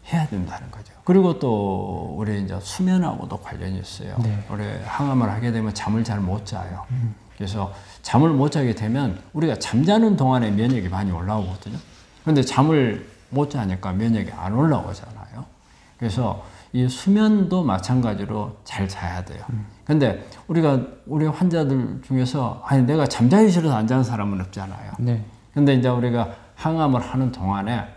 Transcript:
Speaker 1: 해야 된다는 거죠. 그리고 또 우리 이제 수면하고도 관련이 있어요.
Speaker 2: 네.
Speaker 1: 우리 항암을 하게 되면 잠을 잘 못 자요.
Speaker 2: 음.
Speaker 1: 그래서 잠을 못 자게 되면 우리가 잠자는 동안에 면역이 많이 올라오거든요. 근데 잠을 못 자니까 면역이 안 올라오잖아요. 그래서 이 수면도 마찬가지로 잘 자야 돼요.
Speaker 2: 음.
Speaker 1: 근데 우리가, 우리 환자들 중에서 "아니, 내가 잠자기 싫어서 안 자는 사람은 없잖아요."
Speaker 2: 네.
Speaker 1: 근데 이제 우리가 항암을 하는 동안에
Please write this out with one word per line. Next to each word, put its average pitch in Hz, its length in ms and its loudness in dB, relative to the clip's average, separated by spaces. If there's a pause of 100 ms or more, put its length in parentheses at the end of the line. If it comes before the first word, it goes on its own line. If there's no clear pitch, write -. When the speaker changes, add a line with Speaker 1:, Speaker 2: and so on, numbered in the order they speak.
(120)
Speaker 1:
해야 160 140 0
된다는 - 440 -6
거죠. - 220 -18 (120)
그리고 180 340 6
또 98 800 -2
우리 104 240 -2
이제 95 180 -6
수면하고도 185 760 -2
관련이 92 400 -8
있어요. 92 440 -10
Speaker 2:
네. 104 280 -2
Speaker 1:
우리 104 140 -6 (200)
항암을 131 460 0
하게 117 220 -4
되면 110 200 -2
잠을 107 300 -2
잘 110 180 -4
못 95 240 -4
자요. 90 460 -10
Speaker 2:
음. 117 240 -4 (220)
Speaker 1:
그래서 95 360 -6 (300)
잠을 151 280 4
못 143 200 2
자게 127 240 0
되면 110 440 -2 (140)
우리가 151 260 0
잠자는 202 580 4
동안에 127 340 2
면역이 107 380 2
많이 95 240 -2
올라오거든요. 95 680 -4 (460)
근데 151 180 4
잠을 135 680 2 (220)
못 143 200 0
자니까 95 420 -4
면역이 107 400 0
안 95 220 -6
올라오잖아요. 110 920 -2 (540)
그래서 113 460 -2 (280)
이 127 160 2
수면도 196 760 2
마찬가지로 107 1000 -2
잘 98 240 -4
자야 90 360 -8
돼요. - 260 -14
Speaker 2:
음. 107 160 -6 (180)
Speaker 1:
근데 139 420 2 (220)
우리가, 156 320 4 (260)
우리 151 200 0
환자들 147 800 0
중에서 127 600 -2
"아니, 135 160 6
내가 143 240 4
잠자기 190 440 6
싫어서 165 240 2
안 110 120 0
자는 127 160 2
사람은 104 380 -2
없잖아요." 95 580 -10
Speaker 2:
네. 120 260 0 (300)
Speaker 1:
근데 143 200 6
이제 127 140 4
우리가 120 460 0 (220)
항암을 156 440 0
하는 131 300 -2
동안에 101 540 -2 (120)